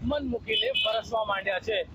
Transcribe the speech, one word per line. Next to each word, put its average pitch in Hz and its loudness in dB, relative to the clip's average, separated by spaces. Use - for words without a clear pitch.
મન 277 0
મૂકીને 226 0
વરસવા 220 0
માંડ્યા 196 0
છે. 208 0